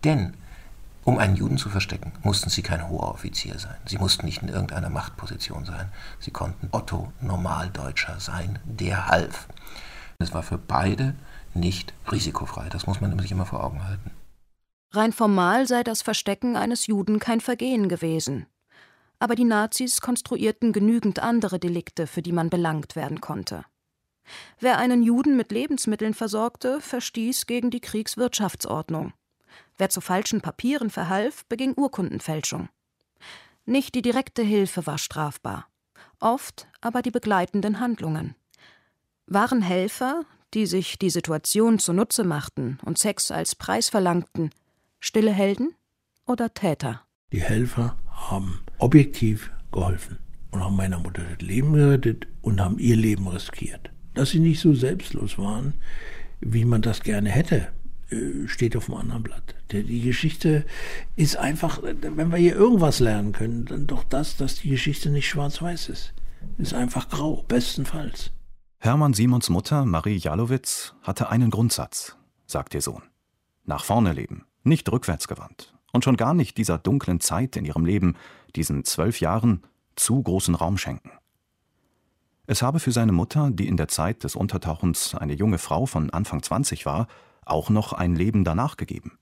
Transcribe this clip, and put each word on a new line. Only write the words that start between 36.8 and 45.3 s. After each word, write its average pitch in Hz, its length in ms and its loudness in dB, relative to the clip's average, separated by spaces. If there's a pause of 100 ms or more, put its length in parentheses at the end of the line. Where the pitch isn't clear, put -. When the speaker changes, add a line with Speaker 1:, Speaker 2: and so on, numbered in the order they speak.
Speaker 2:
aber 233 200 -2
die 247 100 -2
begleitenden 202 680 0
Handlungen. 165 560 -4 (920)
Waren 226 340 2
Helfer, 185 600 0 (300)
die 214 120 0
sich 180 340 -2
die 190 100 2
Situation 175 720 2
zunutze 196 440 2
machten 143 600 -4
und 165 140 -4
Sex - 340 -2
als 165 240 -4
Preis 214 340 -2
verlangten, 175 600 0 (500)
stille 220 320 2